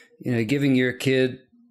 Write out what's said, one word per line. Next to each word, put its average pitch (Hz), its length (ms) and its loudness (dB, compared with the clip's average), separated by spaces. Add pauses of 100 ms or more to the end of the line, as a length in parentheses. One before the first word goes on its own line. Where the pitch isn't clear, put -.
(200)
you 127 120 -6
know, 117 120 0
giving 139 320 0
your 127 180 2
kid 131 460 0 (320)